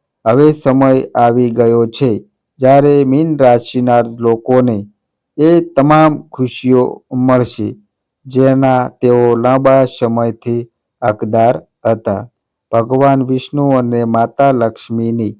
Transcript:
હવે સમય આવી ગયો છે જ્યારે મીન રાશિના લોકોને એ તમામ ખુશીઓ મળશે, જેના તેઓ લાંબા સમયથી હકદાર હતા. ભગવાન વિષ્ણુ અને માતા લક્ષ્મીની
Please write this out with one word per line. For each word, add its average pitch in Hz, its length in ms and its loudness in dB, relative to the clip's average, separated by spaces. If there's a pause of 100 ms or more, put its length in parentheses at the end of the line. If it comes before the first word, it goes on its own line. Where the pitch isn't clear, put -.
(280)
હવે 143 240 4
સમય 135 520 2 (120)
આવી 120 360 2
ગયો 117 340 0
છે 117 380 -4 (360)
જ્યારે 143 460 4
મીન 147 320 -2
રાશિના 123 640 0
લોકોને 117 840 -2 (500)
એ 165 240 2
તમામ 156 600 2
ખુશીઓ - 840 -2 (120)
મળશે, 123 600 -2 (500)
જેના 131 640 0
તેઓ 120 480 2
લાંબા 135 500 2
સમયથી 117 880 -4 (320)
હકદાર 113 600 -2 (220)
હતા. 113 440 -4 (420)
ભગવાન 131 520 0
વિષ્ણુ 131 460 -4
અને 120 340 0
માતા 117 480 0
લક્ષ્મીની 113 880 -4